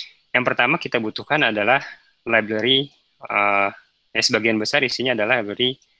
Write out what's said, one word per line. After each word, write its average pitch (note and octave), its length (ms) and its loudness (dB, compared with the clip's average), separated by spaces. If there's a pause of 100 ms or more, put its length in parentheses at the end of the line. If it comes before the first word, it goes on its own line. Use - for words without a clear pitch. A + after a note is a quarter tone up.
(340)
yang B2 80 4
pertama B2+ 380 2
kita C3 180 -2
butuhkan A2+ 480 -4
adalah A2 320 2 (480)
library, A#2 640 0 (400)
eh, G2+ 400 2 (400)
ya A2+ 140 -4
sebagian A2+ 340 0
besar C#3 240 0
isinya B2 320 -2
adalah A2 240 0
library A#2 400 -4 (220)